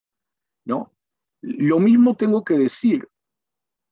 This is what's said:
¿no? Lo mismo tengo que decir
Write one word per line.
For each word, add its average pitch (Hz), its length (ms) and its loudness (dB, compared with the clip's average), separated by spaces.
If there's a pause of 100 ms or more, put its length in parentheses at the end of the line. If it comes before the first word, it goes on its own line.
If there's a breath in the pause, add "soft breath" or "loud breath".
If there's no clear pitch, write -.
(640)
¿no? - 320 -8 (460)
Lo 147 380 -2
mismo 240 340 4
tengo 214 300 -2
que 165 120 -2
decir 143 520 -2 (840)